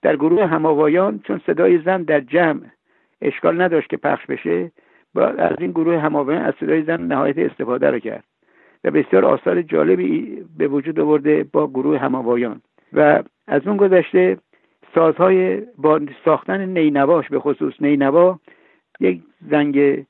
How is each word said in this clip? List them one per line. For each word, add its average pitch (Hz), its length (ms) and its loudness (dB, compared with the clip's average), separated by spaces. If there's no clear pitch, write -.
در 156 140 2
گروه 165 300 2
هماوایان 160 760 0
چون 185 220 -8
صدای 175 400 2
زن 185 180 -2
در 151 160 0
جمع 151 420 -2
اشکال 165 400 -2
نداشت 170 280 0
که - 80 -6
پخش 143 280 -4
بشه 170 460 -4
با 185 120 2
از 170 340 -2
این 180 120 -6
گروه 165 280 0
هماوایان 147 420 -2
از 143 180 -4
صدای 156 240 -2
زن 165 180 -4
نهایت 147 360 -2
استفاده 131 540 -2
رو 123 80 -2
کرد 110 240 -12
و - 80 -2
بسیار 185 340 2
آثار 175 360 0
جالبی 175 840 -2
به 156 100 -2
وجود 143 320 -4
آورده 151 440 0
با 147 240 -4
گروه 139 300 -2
هماوایان. 120 640 -2
و 151 300 4
از 143 200 -2
اون 202 100 -2
گذشته 185 600 2
سازهای 185 680 2
با 156 220 2
ساختن 190 400 0
نینواش 156 640 0
به 135 100 -2
خصوص 139 400 -4
نینوا 147 600 2
یک 185 220 -2
زنگ 143 600 2